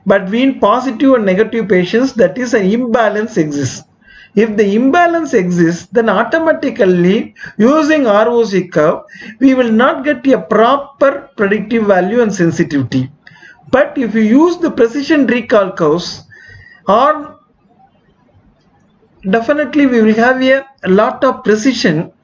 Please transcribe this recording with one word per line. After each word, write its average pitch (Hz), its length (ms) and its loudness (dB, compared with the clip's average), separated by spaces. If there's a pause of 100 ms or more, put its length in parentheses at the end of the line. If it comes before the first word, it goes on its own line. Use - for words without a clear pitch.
between 202 540 0
positive 247 540 0
and 226 120 2
negative 214 440 0
patients, 214 440 0
that 185 240 0
is, 247 160 -4
an 208 120 0
imbalance 226 720 -2
exists. 143 500 -4 (480)
If 214 220 0
the 202 180 2
imbalance 320 600 0
exists, 175 560 0
then 226 180 0
automatically 220 1300 0 (240)
using 285 480 2
R 214 200 2
O 240 160 2
C 190 240 -2
curve, 160 360 0 (360)
we 262 140 4
will 247 180 0
not 262 320 2
get 294 220 -2
a 240 160 2
proper 269 960 0
predictive 214 480 -2
value 202 380 2
and 208 100 -2
sensitivity. 147 800 -2 (580)
But 277 280 0
if 226 180 -4
you 220 60 0
use 294 360 2
the 311 140 -4
precision 269 560 0
recall 226 440 0
curves, 170 520 -4 (640)
or 285 520 0 (1900)
definitely 285 560 0
we 247 160 2
will 220 140 4
have 254 260 2
a 262 240 0 (220)
lot 208 360 0
of 254 200 -2
precision 214 680 -2 (120)